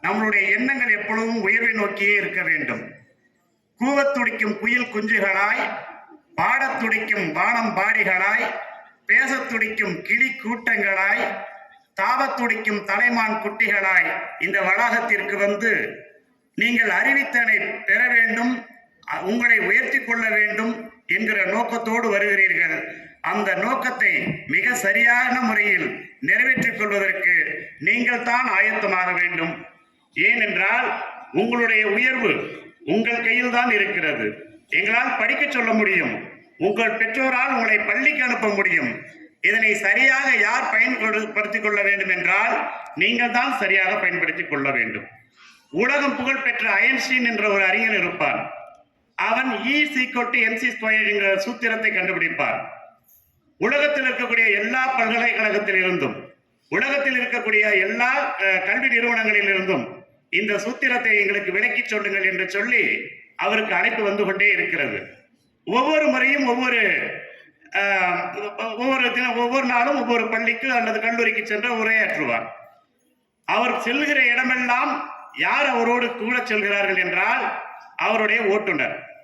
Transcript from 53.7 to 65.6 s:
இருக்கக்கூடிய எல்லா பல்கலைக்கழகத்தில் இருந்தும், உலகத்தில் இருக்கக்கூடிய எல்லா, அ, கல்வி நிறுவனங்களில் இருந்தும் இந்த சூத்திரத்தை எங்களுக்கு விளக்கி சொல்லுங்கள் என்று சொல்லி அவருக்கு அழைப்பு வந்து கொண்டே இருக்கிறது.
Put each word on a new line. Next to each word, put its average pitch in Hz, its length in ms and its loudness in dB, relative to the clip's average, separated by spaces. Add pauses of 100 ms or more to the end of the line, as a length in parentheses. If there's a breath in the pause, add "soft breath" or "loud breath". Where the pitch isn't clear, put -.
இருக்கக்கூடிய 226 420 2
எல்லா 240 320 0
பல்கலைக்கழகத்தில் 226 880 0
இருந்தும், 180 580 0 (360)
உலகத்தில் 269 520 0
இருக்கக்கூடிய 214 520 0
எல்லா, 233 680 0
அ, 190 180 2
கல்வி 220 300 -2
நிறுவனங்களில் 220 600 0
இருந்தும் 185 560 -2 (260)
இந்த 208 260 0
சூத்திரத்தை 240 640 0
எங்களுக்கு 196 320 0
விளக்கி 214 320 0
சொல்லுங்கள் 202 420 -2
என்று 185 220 -2
சொல்லி 202 600 0 (280)
அவருக்கு 214 380 0
அழைப்பு 214 280 0
வந்து 202 220 0
கொண்டே 190 240 2
இருக்கிறது. - 680 -2 (500)